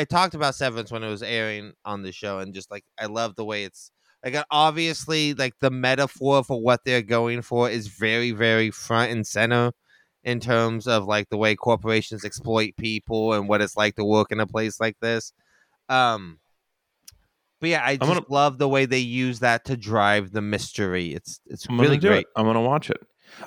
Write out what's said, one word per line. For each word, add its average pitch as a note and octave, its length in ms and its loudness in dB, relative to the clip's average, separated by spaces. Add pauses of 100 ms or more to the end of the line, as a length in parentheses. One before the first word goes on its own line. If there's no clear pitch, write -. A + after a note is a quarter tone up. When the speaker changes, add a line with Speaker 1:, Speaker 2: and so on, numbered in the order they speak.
Speaker 1:
I D3+ 40 -2
talked F3 300 0
about D3 200 -2
Severance A#2 360 -6
when A2+ 120 -8
it A2 60 -6
was G#2+ 140 -8
airing G#2+ 500 -4 (120)
on G2+ 180 -8
the F#2+ 100 -10
show, G2 280 -6
and F#2+ 120 -10
just, F#2+ 180 -16
like, G#2 140 -16 (140)
I A2 80 -6
love A2 300 -4
the A2+ 80 -6
way G#2 200 -6
it's, - 260 -16 (320)
like, B2+ 120 -6
uh, D3 160 -4
obviously, D#3 840 0
like, C3 280 -2
the C3+ 100 4
metaphor C3 760 2
for B2 160 -4
what A#2+ 240 4
they're B2 160 2
going A#2 400 0
for A#2+ 300 0
is A2 160 -6
very, A2+ 460 0
very A2+ 380 4
front A#2 420 0
and A2 140 -2
center A#2+ 460 2 (520)
in A#2+ 160 -4
terms A2+ 460 0
of, A2+ 200 2
like, G#2 240 -2
the G#2 80 -2
way G#2+ 160 4
corporations A2 680 0
exploit A2 520 -2
people A2 560 -2
and G2+ 160 0
what G#2 140 4
it's G2+ 160 -4
like G#2+ 180 2
to G#2+ 80 -2
work G#2+ 260 4
in G#2+ 100 -2
a G#2+ 60 -2
place A2 320 -4
like A2+ 220 -2
this. A2+ 320 -2 (560)
Um, A2+ 500 0 (1200)
but D#3+ 100 -2
yeah, D#3 140 0
I C3+ 80 2
Speaker 2:
I'm C#3 60 -2
Speaker 1:
just C#3+ 140 2
Speaker 2:
gonna F3 160 0
Speaker 1:
love C#3 300 2
the C#3 100 2
way C3+ 180 2
they B2+ 120 0
use B2 420 -2
that A#2+ 260 2
to C3+ 100 -2
drive G#2 560 2
the G#2+ 100 -4
mystery. F#2 720 -2
It's, - 320 -14
it's - 200 -14
Speaker 2:
I'm B2 100 -2
gonna C3 120 6
Speaker 1:
really C#3+ 100 4
Speaker 2:
do F3+ 100 2
Speaker 1:
great. G3+ 120 6
Speaker 2:
it. - 60 -6 (100)
I'm A2 100 2
gonna A2+ 160 4
watch C#3 280 0
it. - 100 -6 (460)